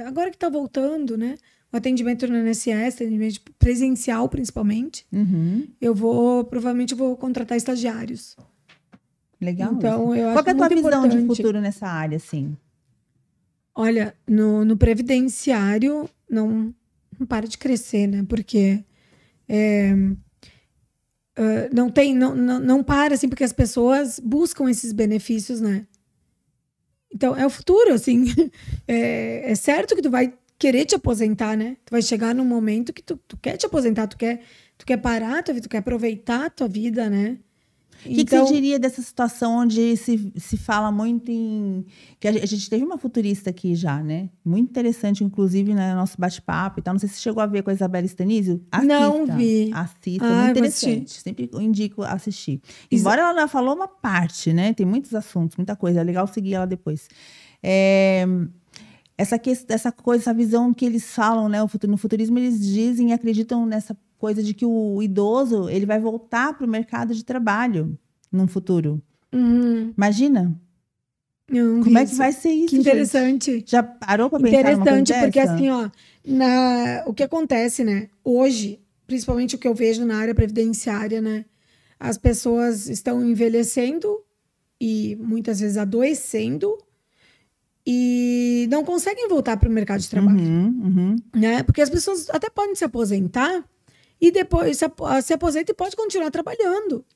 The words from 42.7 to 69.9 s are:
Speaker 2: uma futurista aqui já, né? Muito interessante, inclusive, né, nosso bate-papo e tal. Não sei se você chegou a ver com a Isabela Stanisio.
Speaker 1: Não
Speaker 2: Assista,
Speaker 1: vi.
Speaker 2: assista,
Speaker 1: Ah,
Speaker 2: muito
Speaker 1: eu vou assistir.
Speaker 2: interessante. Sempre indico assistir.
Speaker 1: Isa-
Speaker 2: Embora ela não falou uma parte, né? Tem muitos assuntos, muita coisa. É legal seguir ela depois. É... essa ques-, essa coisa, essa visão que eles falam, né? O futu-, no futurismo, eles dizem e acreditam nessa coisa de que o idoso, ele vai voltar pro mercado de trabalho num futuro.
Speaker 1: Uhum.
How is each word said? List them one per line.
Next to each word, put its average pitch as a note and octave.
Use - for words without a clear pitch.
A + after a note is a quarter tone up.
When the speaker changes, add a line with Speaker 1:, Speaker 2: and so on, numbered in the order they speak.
Speaker 2:
uma F4
futurista G3+
aqui F3
já, D3+
né? D#3+
Muito G#3+
interessante, A3+
inclusive, G3
né, F#3
nosso F#3
bate-papo F3+
e -
tal. F3+
Não G3
sei G3+
se G3+
você -
chegou A3
a G#3
ver G3+
com G3
a -
Isabela F#3
Stanisio. F#3
Speaker 1:
Não D4
Speaker 2:
Assista, A#3+
Speaker 1:
vi. A3
Speaker 2:
assista, F#3
Speaker 1:
Ah, A#3
Speaker 2:
muito A#3+
Speaker 1:
eu B3+
vou C#4
assistir. -
Speaker 2:
interessante. -
Sempre A#3+
indico G#3
assistir. F#3
Speaker 1:
Isa- A#3
Speaker 2:
Embora A3+
ela F4
não D#4
falou C4+
uma F#4+
parte, F3
né? F#3+
Tem G3
muitos A3+
assuntos, E3+
muita F#3+
coisa. F3
É E3
legal F3+
seguir G3
ela F#3
depois. F3
É... F#3+
essa A3+
ques-, B3+
essa A3+
coisa, A#3+
essa A#3
visão A#3
que A#3+
eles A3+
falam, A3
né? G#3
O G#3+
futu-, G3+
no G3+
futurismo, A3
eles B3
dizem A#3
e A#3
acreditam A#3
nessa G#3+
coisa G#3+
de G#3+
que A#3+
o G#3+
idoso, G#3
ele F#3+
vai G#3+
voltar A3+
pro C4
mercado A#3
de A3+
trabalho G#3+
num F#3
futuro. F3
Speaker 1:
Uhum. A#3+